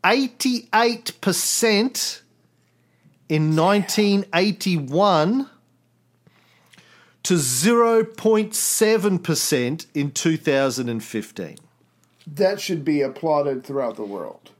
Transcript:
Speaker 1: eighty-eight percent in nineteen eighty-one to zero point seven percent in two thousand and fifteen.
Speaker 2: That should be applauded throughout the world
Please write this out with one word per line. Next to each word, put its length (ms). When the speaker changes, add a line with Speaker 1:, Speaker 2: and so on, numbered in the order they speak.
Speaker 1:
eighty-eight 1160
percent 1000
in 260
nineteen 760
eighty-one 1120
to 160
zero 680
point 520
seven 640
percent 720
in 180
two 260
thousand 520
and 140
fifteen. 540
Speaker 2:
That 340
should 240
be 180
applauded 640
throughout 320
the 80
world 560